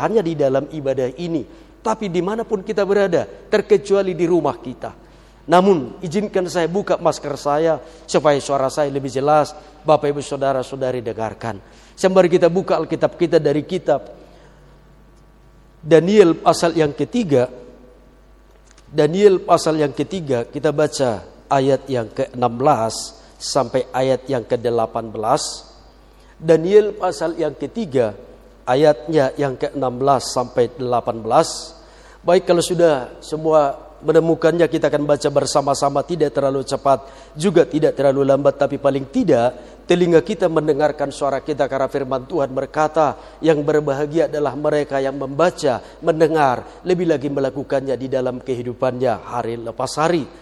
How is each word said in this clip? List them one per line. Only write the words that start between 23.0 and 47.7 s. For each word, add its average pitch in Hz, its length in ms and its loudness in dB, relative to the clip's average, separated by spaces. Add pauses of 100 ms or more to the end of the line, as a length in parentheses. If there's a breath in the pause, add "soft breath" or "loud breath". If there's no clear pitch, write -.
sampai 127 560 -2
ayat 131 320 -2
yang 131 160 -4
kedelapan 113 720 -4
belas. - 560 -4 (720 soft breath)
Daniel 180 560 4
pasal 175 400 -4
yang 151 160 -4
ketiga, 135 640 -4 (480)
ayatnya 147 720 2
yang 139 240 -4
keenam 135 320 -4
belas 131 400 0
sampai 123 400 -2
delapan 120 480 -4
belas. 131 560 -2 (480 loud breath)
Baik, 180 240 2
kalau 170 160 2
sudah 160 560 0
semua 156 560 0 (240)
menemukannya, 160 640 2
kita 151 240 0
akan 147 160 -2
baca 147 240 0
bersama-sama, 139 720 0
tidak 151 320 -2
terlalu 135 320 -2
cepat, 135 400 0 (320 loud breath)
juga 160 320 4
tidak 151 240 2
terlalu 139 320 2
lambat, 139 300 2
tapi 139 240 -2
paling 135 320 -2
tidak 127 720 0
telinga 175 400 4
kita 202 240 -2
mendengarkan 151 640 0
suara 135 320 -4
kita, 143 240 -2
karena 131 240 -2
firman 131 320 -4
Tuhan 139 240 -2
berkata, 139 960 -2
"Yang 156 160 2
berbahagia 147 720 0
adalah 147 240 -4
mereka 147 480 -2
yang 135 160 -4
membaca, 139 640 -2 (160 loud breath)
mendengar, 156 880 0
lebih 175 240 0
lagi 143 160 -2
melakukannya 135 720 -4